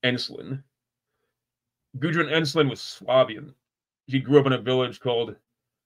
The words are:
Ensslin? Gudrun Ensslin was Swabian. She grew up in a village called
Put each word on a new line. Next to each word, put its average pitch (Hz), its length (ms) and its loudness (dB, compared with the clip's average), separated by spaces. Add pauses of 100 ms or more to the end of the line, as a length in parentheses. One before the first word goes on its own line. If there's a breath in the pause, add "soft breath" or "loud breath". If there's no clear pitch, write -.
Ensslin? 123 580 -4 (1300)
Gudrun 151 340 -2
Ensslin 156 380 2
was 113 100 -8
Swabian. 123 720 -2 (560)
She 135 100 0
grew 139 200 6
up 131 60 4
in 135 80 2
a 117 80 -2
village 127 400 -2
called 117 340 -2 (500)